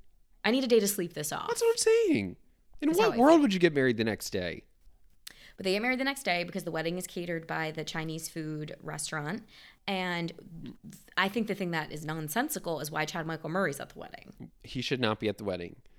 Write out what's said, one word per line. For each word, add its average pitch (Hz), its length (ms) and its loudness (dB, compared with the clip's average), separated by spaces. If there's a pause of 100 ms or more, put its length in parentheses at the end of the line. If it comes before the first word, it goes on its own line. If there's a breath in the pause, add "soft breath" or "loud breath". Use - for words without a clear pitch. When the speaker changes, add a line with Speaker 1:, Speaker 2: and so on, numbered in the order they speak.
(440)
Speaker 1:
I 202 60 4
need 254 140 4
a - 20 -2
day 233 140 8
to 202 80 2
sleep 175 260 -4
this 151 180 -6
off. - 160 -6
Speaker 2:
That's 480 140 -2
what 466 80 6
I'm 466 80 2
saying. 403 580 4 (460)
In 294 60 2
Speaker 1:
That's 330 120 4
how 440 100 6
Speaker 2:
what 233 60 -2
Speaker 1:
I 233 40 4
Speaker 2:
world 302 160 10
Speaker 1:
feel. 302 60 8
Speaker 2:
would 214 120 4
you 180 60 2
get 170 140 6
married 131 220 4
the 110 80 2
next 107 260 -2
day? 90 340 -4 (920 loud breath)
Speaker 1:
But - 80 -12
they 190 80 2
get 202 80 0
married 254 200 0
the 262 40 0
next 277 200 -4
day 175 200 0
because 175 200 -6
the 170 60 -4
wedding 165 280 -2
is 180 80 -8
catered 170 400 -6
by 160 240 -2
the 160 140 -6
Chinese 160 440 -6
food 156 540 -8
restaurant. 151 600 -6 (420 soft breath)
And 180 460 -2 (840)
I 190 140 4
think 220 160 0
the 185 80 -2
thing 180 160 -2
that 160 220 -2
is 151 120 -8
nonsensical 160 760 -2
is 147 100 -8
why 156 160 -2
Chad 160 200 -6
Michael 160 220 -6
Murray's 170 320 0
at - 100 -10
the - 80 -20
wedding. - 520 -16 (120)
Speaker 2:
He - 200 -6
should 127 180 0
not 107 180 2
be 107 100 0
at 98 100 -2
the 107 60 -10
wedding. 90 320 -4 (220)